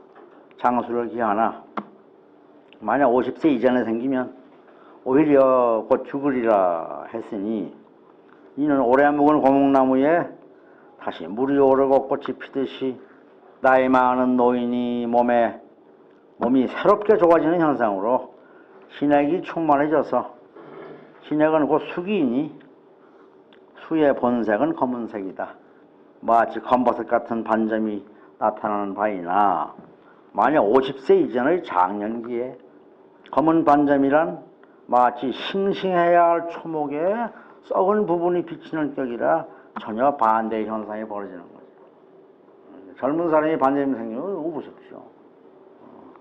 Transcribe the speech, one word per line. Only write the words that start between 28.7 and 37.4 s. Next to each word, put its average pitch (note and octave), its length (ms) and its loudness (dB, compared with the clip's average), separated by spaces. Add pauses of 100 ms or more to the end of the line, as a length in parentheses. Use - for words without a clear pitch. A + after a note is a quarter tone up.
바이나 F#2+ 800 -2 (580)
만약 B2+ 300 2
오십 C3 380 2
세 G3 160 4
이전의 C#3+ 480 0
장년기에 A2+ 920 -4 (760)
검은 D#3+ 320 2
반점이란 C#3+ 800 2 (440)
마치 B2 460 2
싱싱해야 F3 920 0
할 E3+ 240 0
초목에 E3 800 -6 (340)